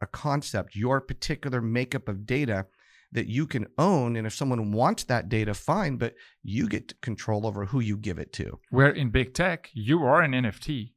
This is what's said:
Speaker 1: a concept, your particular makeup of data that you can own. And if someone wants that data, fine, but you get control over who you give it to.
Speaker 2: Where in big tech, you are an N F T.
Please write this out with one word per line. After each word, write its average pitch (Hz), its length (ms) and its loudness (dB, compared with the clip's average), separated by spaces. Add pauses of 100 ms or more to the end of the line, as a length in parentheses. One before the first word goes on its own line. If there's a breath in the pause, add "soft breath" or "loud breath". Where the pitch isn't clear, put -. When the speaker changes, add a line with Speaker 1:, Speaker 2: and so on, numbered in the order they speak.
Speaker 1:
a - 40 -4
concept, 139 680 -4
your 123 240 2
particular 131 600 -4
makeup 123 480 -2
of 101 160 -8
data 113 400 0 (440 soft breath)
that 117 160 -2
you 131 200 0
can 117 200 -4 (120)
own. 139 380 4
And 110 100 -4
if 107 80 -6
someone 120 360 0
wants 127 340 2
that 113 260 -2
data, 107 240 0
fine, 156 420 0
but 117 180 -4 (280 loud breath)
you 117 260 -2
get - 320 -6
control 107 460 -2
over 101 180 -4
who 127 160 0
you 104 160 0
give 104 220 -6
it - 160 -10
to. - 240 -8 (100)
Speaker 2:
Where 139 220 6
in 147 180 -2
big 123 240 2
tech, 175 400 -2
you 127 320 2
are 143 160 8
an 147 140 2
N 127 100 2
F - 160 -2
T. 123 360 -6